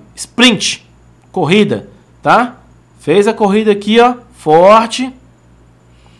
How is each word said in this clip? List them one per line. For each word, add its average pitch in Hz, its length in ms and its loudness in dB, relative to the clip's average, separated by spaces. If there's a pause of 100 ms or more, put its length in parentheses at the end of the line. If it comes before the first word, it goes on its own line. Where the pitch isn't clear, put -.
(160)
sprint, - 720 -4 (440)
corrida, 160 580 -2 (320)
tá? 220 360 0 (420)
Fez 202 280 0
a 220 60 -2
corrida 214 380 -2
aqui, 208 280 -2
ó, 247 160 2 (180)
forte. 226 800 2 (1080)